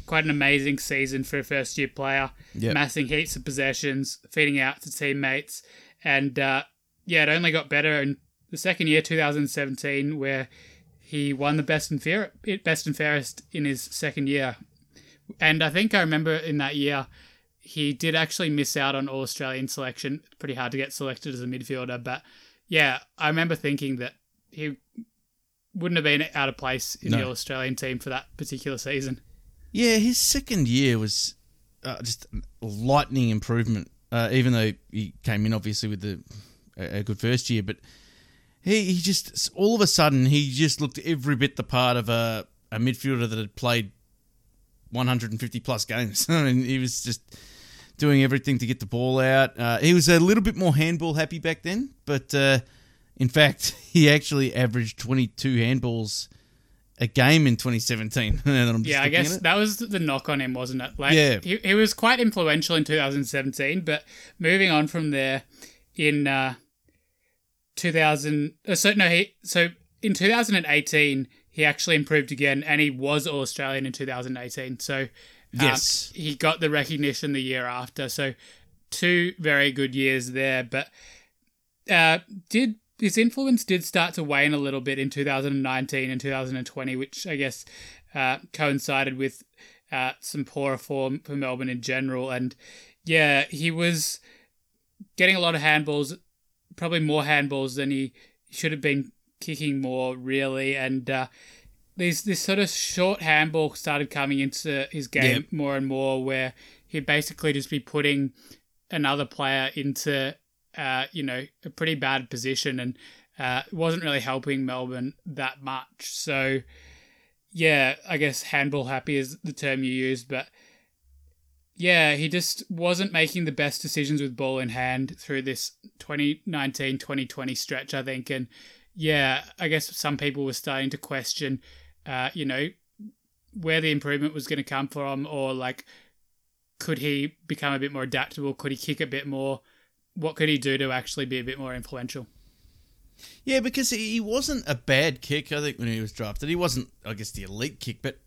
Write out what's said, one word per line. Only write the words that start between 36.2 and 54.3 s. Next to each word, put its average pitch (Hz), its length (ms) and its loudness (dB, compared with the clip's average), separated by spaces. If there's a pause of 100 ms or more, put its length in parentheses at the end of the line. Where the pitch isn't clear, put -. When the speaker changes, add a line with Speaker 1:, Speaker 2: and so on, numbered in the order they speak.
Speaker 2:
a, 95 220 -6
a 101 40 -4
good 104 160 -4
first 120 300 0
year, 113 120 0
but 101 160 -6 (840)
he, 208 240 2
he 180 160 2
just, 180 320 -2
s-, - 200 -4
all 208 220 4
of 202 60 4
a 196 60 8
sudden, 139 400 6
he 147 220 4
just 139 300 2
looked 143 200 -4
every 143 360 -2
bit 135 220 0
the 131 60 -2
part 123 340 2
of 107 120 -2
a, 117 380 0 (240)
a 110 60 -6
midfielder 120 520 0
that 110 80 -6
had 104 180 -8
played 120 360 0 (1000)
one 123 160 0
hundred 120 240 0
and 110 100 -6
fifty 120 180 -6
plus 117 240 -4
games. 110 440 -4
<laughs> - 20 0
I 160 140 4
mean, 127 200 2
he 131 160 -2
was 127 240 -4
just 120 180 -6 (760)
doing 143 260 6
everything 131 360 2
to 123 60 -2
get 127 140 -2
the 107 60 -10
ball 127 340 0
out. 131 400 4
Uh, 120 200 2
he 165 140 6
was 165 140 6
a 170 140 10
little 202 220 6
bit 220 120 0
more 175 200 4
handball 160 400 0
happy 156 240 -2
back 165 240 -4
then, 220 300 -4 (120)
but, 139 280 -2
uh, 139 260 6 (580)
in 127 120 4
fact, - 420 4
<laughs> - 200 -16
he 151 180 10
actually 143 460 4